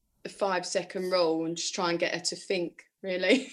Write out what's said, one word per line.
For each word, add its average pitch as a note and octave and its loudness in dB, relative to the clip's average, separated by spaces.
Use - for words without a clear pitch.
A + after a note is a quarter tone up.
the F3+ -10
five-second F#3 -2
rule E3 4
and E3 -2
just - -4
try F3 0
and E3+ 2
get F3 0
her E3+ -4
to E3+ -4
think, F3 -4
really. F#3+ 2